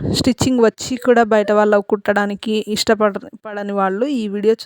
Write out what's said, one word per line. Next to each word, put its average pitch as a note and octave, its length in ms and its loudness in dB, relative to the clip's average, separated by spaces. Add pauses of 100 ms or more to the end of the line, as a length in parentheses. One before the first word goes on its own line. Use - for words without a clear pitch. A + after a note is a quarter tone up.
(120)
స్టిచ్చింగ్ B3+ 480 0
వచ్చి A3+ 360 0
కూడా A#3+ 260 2
బయట G#3+ 300 2
వాళ్ళకు G#3 300 4
కుట్టడానికి G#3 880 -2
ఇష్టపడ-, G#3 600 0 (160)
పడని G#3 280 -8
వాళ్ళు G3 340 0
ఈ B3 220 -4
వీడియో G#3 380 0